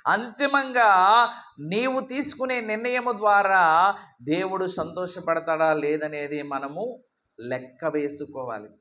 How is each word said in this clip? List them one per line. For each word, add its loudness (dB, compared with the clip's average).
అంతిమంగా 2
నీవు -2
తీసుకునే -4
నిర్ణయము -2
ద్వారా 4
దేవుడు -2
సంతోషపడతాడా -2
లేదనేది -4
మనము -8
లెక్క -10
వేసుకోవాలి. -6